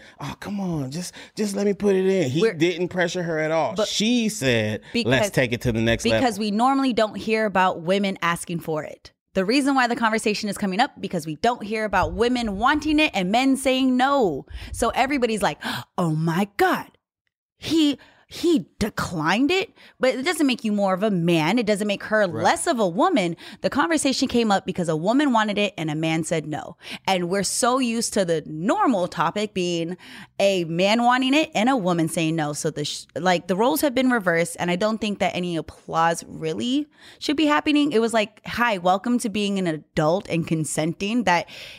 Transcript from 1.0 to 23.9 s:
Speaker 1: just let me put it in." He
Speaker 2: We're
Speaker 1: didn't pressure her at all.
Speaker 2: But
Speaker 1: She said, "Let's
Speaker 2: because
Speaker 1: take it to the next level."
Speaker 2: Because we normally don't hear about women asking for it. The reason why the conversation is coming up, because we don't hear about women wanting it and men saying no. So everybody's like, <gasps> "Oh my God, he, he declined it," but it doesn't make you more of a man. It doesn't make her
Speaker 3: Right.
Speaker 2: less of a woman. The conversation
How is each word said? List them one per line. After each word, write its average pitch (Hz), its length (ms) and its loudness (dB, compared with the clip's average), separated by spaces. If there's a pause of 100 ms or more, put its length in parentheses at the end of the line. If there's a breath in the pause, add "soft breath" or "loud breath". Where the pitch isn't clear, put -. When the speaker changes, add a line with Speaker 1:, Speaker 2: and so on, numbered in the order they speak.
Speaker 1:
just 208 200 -2
let 202 120 -2
me 202 60 2
put 202 220 2
it 190 120 2
in." 185 240 2
He 156 100 0
Speaker 2:
We're 220 120 2
Speaker 1:
didn't 170 340 0
pressure 175 340 -2
her 165 180 -4
at 156 120 -2
all. 160 240 0
Speaker 2:
But 208 140 0
Speaker 1:
She 226 400 0
said, 113 520 0 (120)
"Let's 240 100 0
Speaker 2:
because 117 280 2
Speaker 1:
take 127 220 0
it 117 80 -4
to 127 100 0
the 113 100 0
next 113 240 2
level." 220 140 4
Speaker 2:
Because 214 200 0
we 220 100 -2
normally 262 440 2
don't 208 220 0
hear 220 300 -2
about 185 360 0
women 190 400 0
asking 170 400 -4
for 151 220 -6
it. - 280 -18 (240)
The 190 100 2
reason 269 300 2
why 254 120 4
the 233 80 -2
conversation 220 520 0
is 202 100 -6
coming 196 220 -2
up, 269 120 2 (100)
because 180 240 -6
we 156 120 -6
don't 240 260 0
hear 214 220 -4
about 190 280 0
women 226 440 0
wanting 302 420 2
it 311 140 4
and 185 180 0
men 262 260 4
saying 262 400 2
no. 247 480 2 (260 loud breath)
So - 180 0
everybody's 240 540 0
like, 156 160 -2 (180 loud breath)
<gasps> - 200 -12
"Oh 170 180 0
my 165 320 0 (100)
God, 359 320 0 (680)
he, 294 400 2 (300 soft breath)
he 302 380 0 (140)
declined 202 720 0
it," 381 220 -2 (260 loud breath)
but 254 160 2
it 254 100 -6
doesn't 320 220 2
make 240 160 -2
you 214 80 -2
more 202 240 2
of 180 80 -2
a 220 80 2
man. 170 480 2
It 226 80 0
doesn't 208 200 0
make 202 180 -4
her 214 160 2
Speaker 3:
Right. 165 220 0
Speaker 2:
less 269 240 2
of 285 120 0
a 202 80 2
woman. 196 480 2 (260 loud breath)
The 208 80 -2
conversation 285 580 0